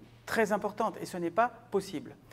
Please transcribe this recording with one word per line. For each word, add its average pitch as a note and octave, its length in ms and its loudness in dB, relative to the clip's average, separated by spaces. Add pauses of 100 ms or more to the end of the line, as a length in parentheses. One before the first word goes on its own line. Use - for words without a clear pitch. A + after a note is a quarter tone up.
(260)
très G#3+ 280 2
importantes, G#3 460 0
et E3 60 -6
ce - 120 -6
n'est E3+ 120 0
pas A3+ 200 4 (200)
possible. E3+ 460 -4 (180)